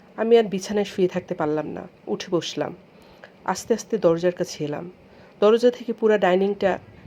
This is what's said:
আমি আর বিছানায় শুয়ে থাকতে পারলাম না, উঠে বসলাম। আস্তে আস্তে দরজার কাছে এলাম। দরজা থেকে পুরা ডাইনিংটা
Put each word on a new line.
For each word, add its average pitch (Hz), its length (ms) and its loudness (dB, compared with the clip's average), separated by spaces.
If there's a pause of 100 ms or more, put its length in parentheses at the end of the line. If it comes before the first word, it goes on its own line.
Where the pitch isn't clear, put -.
(160)
আমি 226 220 4
আর 226 60 4
বিছানায় 202 400 -2
শুয়ে 190 240 0
থাকতে 180 260 -6
পারলাম 151 340 -2
না, 180 200 -12 (180)
উঠে 202 240 -6
বসলাম। 165 440 -4 (720)
আস্তে - 300 -4
আস্তে 220 240 -4
দরজার 175 340 2
কাছে 175 320 -8
এলাম। 151 260 -8 (500)
দরজা 233 300 6
থেকে 240 220 -4
পুরা 214 260 2
ডাইনিংটা 190 600 2 (280)